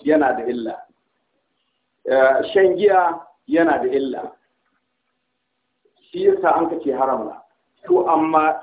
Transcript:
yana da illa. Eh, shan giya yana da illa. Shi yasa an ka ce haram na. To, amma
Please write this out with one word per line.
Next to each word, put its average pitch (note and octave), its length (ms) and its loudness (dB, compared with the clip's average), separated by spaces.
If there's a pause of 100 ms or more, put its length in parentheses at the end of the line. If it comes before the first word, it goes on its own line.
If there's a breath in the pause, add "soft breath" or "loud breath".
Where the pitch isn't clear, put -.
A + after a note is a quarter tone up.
yana D3+ 320 2
da A#2 80 -8
illa. A#2 300 -8 (1300)
Eh, C3+ 360 2 (120)
shan F#3+ 240 4
giya F3+ 440 2 (260)
yana D#3 340 2
da B2+ 80 -4
illa. C3+ 420 -4 (1800)
Shi F3+ 140 -6
yasa E3+ 320 2
an E3 120 -2
ka E3 140 -6
ce C#3 80 -2
haram B2+ 360 -2
na. - 140 -16 (460)
To, F3+ 220 2
amma D#3+ 540 0